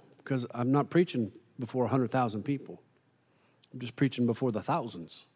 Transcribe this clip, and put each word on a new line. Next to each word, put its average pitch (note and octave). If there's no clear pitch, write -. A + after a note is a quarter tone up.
because B2
I'm A#2+
not C#3+
preaching C3+
before B2
a -
hundred B2+
thousand A2+
people. C3
I'm B2+
just A#2+
preaching B2
before A#2
the F#2
thousands. F#2